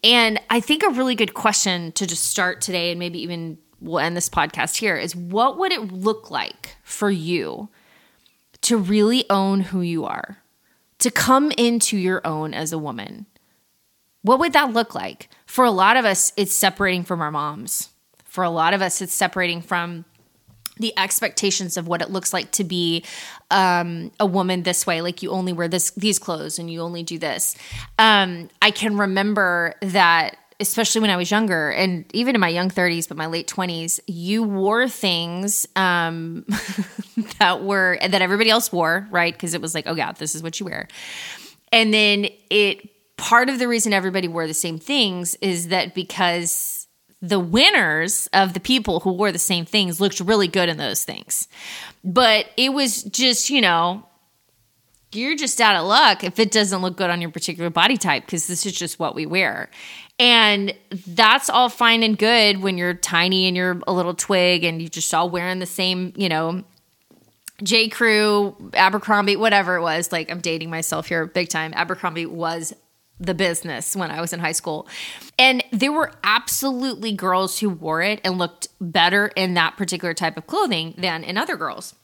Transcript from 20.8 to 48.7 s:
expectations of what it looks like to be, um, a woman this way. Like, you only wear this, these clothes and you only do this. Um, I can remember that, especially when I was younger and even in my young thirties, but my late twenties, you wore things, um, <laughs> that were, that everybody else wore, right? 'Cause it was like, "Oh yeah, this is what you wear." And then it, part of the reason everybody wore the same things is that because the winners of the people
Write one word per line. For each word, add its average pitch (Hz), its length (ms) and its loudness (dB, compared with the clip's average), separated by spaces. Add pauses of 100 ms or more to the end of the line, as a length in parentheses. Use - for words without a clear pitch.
expectations 190 760 -2
of 165 120 -6
what 170 140 -2
it - 100 -6
looks 185 200 -4
like 180 200 -4
to 208 120 -2
be, 170 400 -2 (460)
um, 175 680 2
a 214 60 2
woman 185 380 0
this 175 240 -2
way. 165 140 0
Like, 175 200 -6
you 175 100 -6
only 180 220 -2
wear 170 140 -2
this, 175 240 -2
these 208 260 0
clothes 156 420 -6
and 170 120 -10
you 165 100 -8
only 170 220 -8
do 165 140 -8
this. - 380 -4 (440)
Um, 190 500 4 (120)
I 208 100 6
can 208 260 -2
remember 196 840 2
that, 175 560 4 (220)
especially 226 420 0
when 214 80 4
I 180 80 2
was 175 120 -2
younger 190 420 2
and 180 420 0
even 240 220 0
in 208 60 2
my 180 60 2
young 175 220 0
thirties, 175 380 0
but - 100 -12
my 160 80 -4
late 165 220 -6
twenties, 170 600 -4
you 190 360 -2
wore 208 440 0
things, 180 880 -2
um, 165 680 -2 (400)
<laughs> - 540 -10
that 180 240 2
were, 190 360 2
that 190 220 0
everybody 202 280 2
else 233 220 2
wore, 175 400 0
right? 170 260 0
'Cause 170 160 -6
it 180 80 -4
was 160 120 -6
like, 156 140 -6
"Oh 160 80 -4
yeah, 147 180 -2
this 156 220 -8
is 160 80 -12
what 165 160 -8
you 190 80 -8
wear." - 200 -10 (840)
And 226 220 6
then 208 340 4 (220)
it, - 680 0
part 247 320 4
of 262 100 -4
the 247 80 2
reason 233 240 2
everybody 190 360 0
wore 165 200 -2
the 160 60 -6
same 165 260 -4
things 190 600 -2
is 175 260 -2
that 180 260 -2
because 175 920 -2 (360)
the 185 160 0
winners 185 920 2
of 190 220 4
the 180 40 -4
people 214 420 0